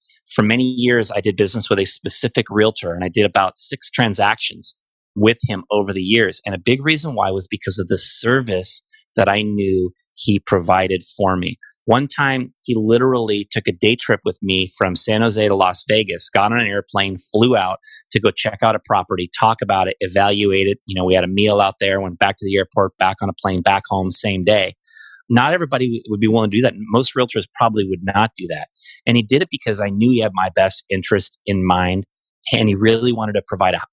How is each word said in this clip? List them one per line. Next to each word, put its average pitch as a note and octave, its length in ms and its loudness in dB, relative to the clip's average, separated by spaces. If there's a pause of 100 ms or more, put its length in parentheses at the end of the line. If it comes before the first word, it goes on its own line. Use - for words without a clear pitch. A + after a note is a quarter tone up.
(360)
For G#2+ 80 4
many A#2 200 2
years, B2 480 0
I G2+ 80 -4
did G2 160 -2
business G#2 340 0
with G2+ 100 2
a G2 60 0
specific - 640 -2
realtor, G#2+ 440 0
and F2+ 100 -8
I F#2 60 -4
did G#2 160 2
about F#2+ 320 0
six - 340 -4
transactions A2 840 -2 (360)
with G#2+ 320 4
him F#2+ 260 -6
over G#2 200 0
the F#2+ 100 -4
years. G2+ 440 0
And G2 100 -6
a F2 80 -8
big C3 220 0
reason D#3 300 -2
why G2 160 0
was F#2+ 180 -6
because - 280 -2
of F#2 100 -6
the F#2 100 -2
service A2+ 840 0 (360)
that G2+ 120 4
I G2+ 120 2
knew G2 500 0 (220)
he G2+ 260 0
provided F#2 640 0 (140)
for F#2+ 180 0
me. F2+ 220 -6 (260)
One B2+ 240 2
time, C3 540 -2
he B2 160 -2
literally A2+ 760 0
took - 160 -4
a G2 60 0
day A2 240 2
trip - 260 -2
with F#2 180 -4
me F#2+ 360 -2
from F2+ 180 0
San G#2+ 260 0
Jose G#2+ 240 0
to G2 100 2
Las F#2 300 0
Vegas, G#2 440 -2
got G#2 240 0
on A#2+ 80 0
an A2 60 -2
airplane, G2 500 -4 (160)
flew A#2+ 240 4
out F#2+ 220 -2 (320)
to A#2+ 100 0
go G#2+ 80 2
check G2+ 320 -4
out A2+ 140 2
a G#2+ 40 -4
property, F#2 580 -4
talk G2 240 2
about F#2+ 280 0
it, - 100 -8
evaluate G2 680 0
it. G2+ 180 0
You F#2+ 100 -8
know, F#2 80 -2
we F#2 120 2
had F2+ 100 2
a - 20 -2
meal G2+ 320 2
out G2 220 0
there, G2 180 0
went F#2 200 -8
back G2 180 0
to G2+ 80 -10
the G2 100 -2
airport, F#2+ 420 0
back F#2+ 240 0
on G2+ 60 -4
a F#2+ 60 -4
plane, F#2 280 -4
back G2 280 2
home, F#2 220 -2
same F#2+ 340 0
day. G2+ 300 2 (520)
Not B2+ 260 4
everybody C#3 340 -2
w-, A#2 220 -4
would G#2 100 -4
be A2 80 4
willing A2 240 2
to G2 60 0
do A#2+ 40 2
that. B2+ 160 2
Most A2 380 -2
realtors A#2 400 -2
probably A2 320 0
would F#2 160 -6
not G2 340 0
do F#2 120 -10
that. D2+ 180 -10 (400)
And A#2 100 4
he A2+ 60 2
did C3 180 2
it F#3 80 -4
because G#2+ 320 -6
I G2+ 80 -2
knew G#2+ 220 2
he A#2+ 80 2
had G#2+ 160 -2
my F#2 200 -2
best F#2+ 340 0
interest F#2+ 560 -2
in G2 200 0
mind, F2+ 400 2 (480)
and A2+ 160 2
he G2 60 2
really A2+ 360 2
wanted A2 220 -4
to G2+ 140 -2
provide F#2 260 0
a, E2 80 -4 (120)